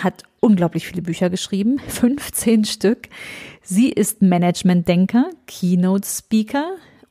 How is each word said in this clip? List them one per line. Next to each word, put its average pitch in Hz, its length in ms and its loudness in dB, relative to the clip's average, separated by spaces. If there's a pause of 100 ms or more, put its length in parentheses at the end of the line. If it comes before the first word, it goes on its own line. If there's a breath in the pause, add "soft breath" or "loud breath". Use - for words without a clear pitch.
hat - 200 -4 (160)
unglaublich 175 480 2
viele 175 160 -8
Bücher 170 260 -2
geschrieben, 202 500 -2
<laughs> - 80 -16
fünfzehn 233 800 0
Stück. - 440 -2 (520 loud breath)
Sie 214 300 2
ist - 320 -2
Management-Denker, 180 1000 2 (200)
Keynote-Speaker 202 1300 -2 (400 soft breath)